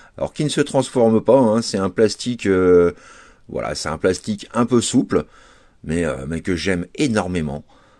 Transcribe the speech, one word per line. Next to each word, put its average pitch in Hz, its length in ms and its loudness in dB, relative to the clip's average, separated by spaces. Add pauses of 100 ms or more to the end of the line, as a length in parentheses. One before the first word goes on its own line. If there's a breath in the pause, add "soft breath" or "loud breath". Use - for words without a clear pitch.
(180 loud breath)
Alors 143 160 -6
qui 156 100 -4
ne 147 60 -2
se 147 120 0
transforme 117 600 2
pas, 110 160 6
hein, 113 240 2
c'est - 160 -4
un 98 120 -2
plastique, 113 560 -2
euh, 90 480 4 (560 loud breath)
voilà, 60 260 -6
c'est - 140 -8
un 78 80 -6
plastique 95 560 -2
un 117 120 0
peu 120 140 2
souple, - 460 0 (580 soft breath)
mais, 82 220 -2
euh, 67 220 -6
mais 80 140 -6
que 92 140 -2
j'aime 87 300 -2 (100)
énormément. 90 720 -2 (340 soft breath)